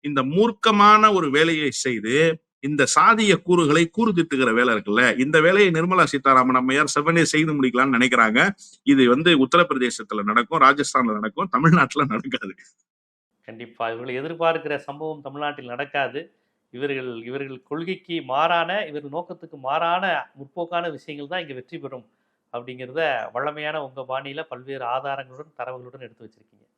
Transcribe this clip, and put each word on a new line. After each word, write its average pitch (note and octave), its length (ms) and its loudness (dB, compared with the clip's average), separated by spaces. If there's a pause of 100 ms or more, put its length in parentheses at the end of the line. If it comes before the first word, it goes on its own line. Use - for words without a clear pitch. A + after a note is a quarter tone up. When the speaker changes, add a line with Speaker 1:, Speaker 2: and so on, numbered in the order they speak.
Speaker 1:
இந்த C#3+ 220 -4
மூர்க்கமான G#3+ 880 4
ஒரு F3 180 0
வேலையை D3+ 400 0
செய்து B2+ 720 -2 (180)
இந்த C#3+ 260 0 (140)
சாதிய G#3 420 4
கூறுகளை E3+ 560 2
கூறுதிட்டுகிற E3 540 0
வேலை A#2+ 220 2
இருக்குல்ல, G#2+ 440 0
இந்த D3+ 220 2
வேலையை F#3+ 320 4
நிர்மலா F3 320 2
சீதாராமன் C3 500 2
அம்மையார் C3 320 2
செவ்வனே D#3 380 2
செய்து D#3 380 0
முடிக்கலாம்னு B2+ 340 2
நினைக்கிறாங்க. B2 520 4 (340)
இது C3+ 260 6
வந்து C#3 380 4
உத்தரப்பிரதேசத்துல B2 760 0
நடக்கும், A#2+ 360 0
ராஜஸ்தான்ல C3+ 520 2
நடக்கும், A2 380 -6
தமிழ்நாட்டுல D3 580 2
நடக்காது. A#2 460 -8 (880)
Speaker 2:
கண்டிப்பா, A2+ 480 -10
இவர்கள் B2 240 -10
எதிர்பார்க்கிற D#3+ 600 -4
சம்பவம் D3 440 -12
தமிழ்நாட்டில் C#3 460 -10
நடக்காது. C#3 640 -8 (380)
இவர்கள், B2+ 540 -8
இவர்கள் C3 380 -12
கொள்கைக்கு E3+ 600 -10
மாறான, E3 640 -2
இவர்கள் D3 240 -12
நோக்கத்துக்கு E3+ 460 -14
மாறான E3 800 -4
முற்போக்கான E3+ 560 -8
விஷயங்கள் C#3+ 380 -16
தான் F3+ 120 -8
இங்க D3+ 140 -14
வெற்றி B2+ 240 -16
பெறும் C3 280 -16 (460)
அப்படிங்கிறத B2+ 800 -6
வழமையான D3+ 520 -8
உங்க C3+ 160 -16
பாணியில C3+ 420 -10
பல்வேறு C3 420 -14
ஆதாரங்களுடன், C3+ 720 -10
தரவுகளுடன் B2 420 -14
எடுத்து A#2 240 -20
வச்சிருக்கீங்க. G#2+ 420 -20 (120)